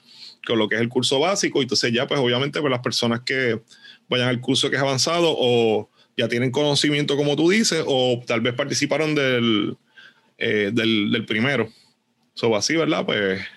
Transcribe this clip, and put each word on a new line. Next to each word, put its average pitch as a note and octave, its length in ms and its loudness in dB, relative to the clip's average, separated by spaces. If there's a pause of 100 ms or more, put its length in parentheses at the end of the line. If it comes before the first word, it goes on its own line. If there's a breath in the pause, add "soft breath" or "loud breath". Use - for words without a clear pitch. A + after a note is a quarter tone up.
(460 loud breath)
con A#2 120 0
lo G#2+ 100 2
que G#2 80 -2
es A2 40 0
el A#2 80 0
curso B2+ 320 0
básico, E3+ 400 0
y - 20 2
entonces B2 300 -2
ya, A#2+ 140 0
pues, D3 120 -2
obviamente, C3+ 420 0
pues, D3 100 0
las B2 100 -2
personas A#2+ 400 -2
que B2 400 -2 (480 loud breath)
vayan B2 200 0
al B2 120 -2
curso C3 300 0
que B2+ 60 -2
es C3+ 60 0
avanzado D#3+ 540 2
o A2+ 540 2 (260 soft breath)
ya A#2+ 120 0
tienen A#2+ 240 -2
conocimiento, D3 640 0
como D3 180 0
tú D#3 160 2
dices, G3 380 2
o B2+ 360 2
tal A#2 160 -2
vez A#2+ 140 -2
participaron C#3+ 640 -2
del, A#2 600 0 (600 loud breath)
eh, G#2+ 340 0
del, A2 380 0
del A2+ 160 -2
primero. A2+ 420 0 (680 soft breath)
So, A2+ 200 2
así, G#2+ 220 0
¿verdad? E3 280 0
Pues, G2 360 0 (160 loud breath)